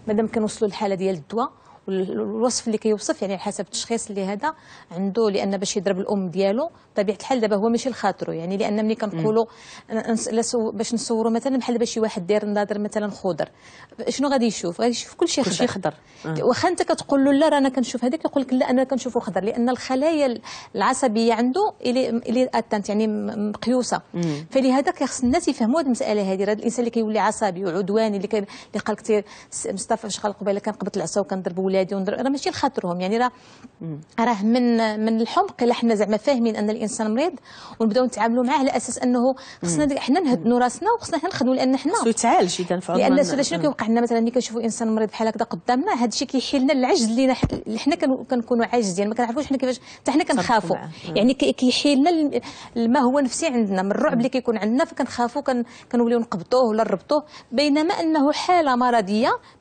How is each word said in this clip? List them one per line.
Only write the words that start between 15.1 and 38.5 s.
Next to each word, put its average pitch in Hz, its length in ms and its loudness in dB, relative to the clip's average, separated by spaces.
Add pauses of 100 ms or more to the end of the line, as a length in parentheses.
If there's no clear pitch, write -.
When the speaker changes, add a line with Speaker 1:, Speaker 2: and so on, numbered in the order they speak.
Speaker 1:
كلشي 330 280 0
Speaker 2:
كلشي 220 240 0
Speaker 1:
خضر. 180 280 -2 (300)
Speaker 2:
خضر. 156 160 -4
آه. - 40 -2
Speaker 1:
واخا 254 240 4
انت 359 140 0
كتقول 285 420 2
له: 277 80 6
"لا، 285 160 4
راه 294 100 4
انا 269 100 4
كنشوف 254 360 -2
هذاك"، 262 200 -2
يقول 285 180 0
لك: 254 100 -2
"لا، 254 180 2
انا 262 140 4
كنشوفه 254 360 -2
خضر"، 185 240 -4
لان 233 240 0
الخلايا 269 580 0
ال-، 233 140 -2 (360)
العصبيه 226 580 2
عنده 254 380 0 (140)
الي، 254 220 0
الي 233 460 0
اتانت، 220 340 -2
يعني، 214 180 2
م-، 208 420 -4
مقيوسه. 233 520 -2 (140)
Speaker 2:
مم. 160 360 -2
Speaker 1:
فلهذا 269 420 2
كيخص - 300 -4
الناس 262 260 2
يفهموا 254 320 2
هذه 285 60 -2
المساله 208 460 0
هذه، 190 120 0
راه 202 80 0
الانسان 226 280 -2
اللي 233 100 0
كيولي 220 280 0
عصبي 196 460 0
وعدواني، 202 520 0
اللي 196 120 -4
كي-، - 60 -4
اللي - 500 -6
قال 214 120 -2
كثير 214 280 0 (260)
س-، - 160 -10
مصطفى 214 360 -4
فاش 208 180 -8
قال 202 120 -2
قبيله: 202 280 -2
"كنقبض 202 360 -6
العصا 175 240 -2
وكنضرب 190 380 -4
ولادي 190 360 0
ونضرب"، 190 240 -2
راه 262 120 -2
ماشي 285 200 -2
لخاطرهم، 185 500 -4
يعني، 196 180 -2
راه، 247 120 2 (500)
Speaker 2:
مم. 156 200 -10 (200)
Speaker 1:
راه 226 220 2
من، 240 340 4 (280)
من 226 160 0
الحمق 339 420 0
الا 240 120 4
حنا 226 200 2
زعما 208 220 2
فاهمين 233 400 2
ان 214 140 0
الانسان 214 440 -2
مريض 320 180 0 (480)
ونبداو 226 240 4
نتعاملوا 240 400 0
معاه 277 140 2